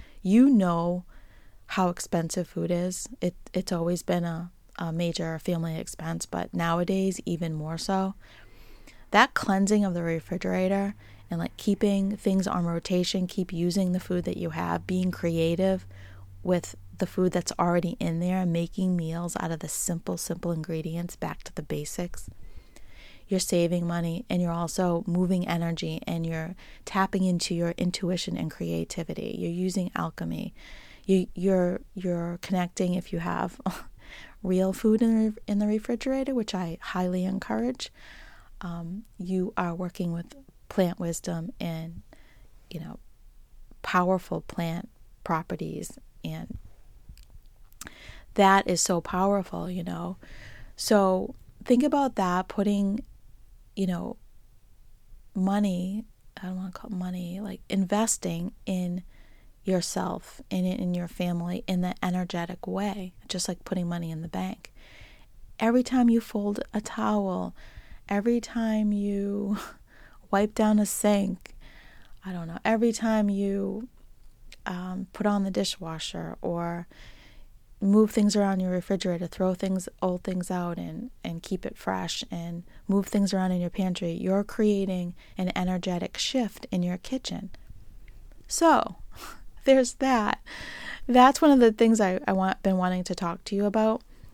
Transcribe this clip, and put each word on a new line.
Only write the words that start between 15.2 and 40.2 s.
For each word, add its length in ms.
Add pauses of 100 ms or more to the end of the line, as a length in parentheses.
with 340 (220)
the 80
food 260
that's 260
already 420
in 200
there, 260
making 500
meals 440
out 100
of 100
the 80
simple, 480
simple 360
ingredients 640
back 280
to 100
the 80
basics. 680 (960)
You're 140
saving 460
money, 420
and 120
you're 120
also 540
moving 420
energy, 580
and 200
you're 280 (300)
tapping 400
into 300
your 180
intuition 640
and 140
creativity. 880
You're 120
using 460
alchemy. 580 (520)
You, 280
you're, 460 (140)
you're 480
connecting, 520
if 180
you 80
have 460
<laughs> 760
real 300
food 300
in 220
the, 220
in 120
the 80
refrigerator, 680
which 200
I 260
highly 440
encourage. 640 (720)
Um, 440 (140)
you 380
are 180
working 380
with 220 (340)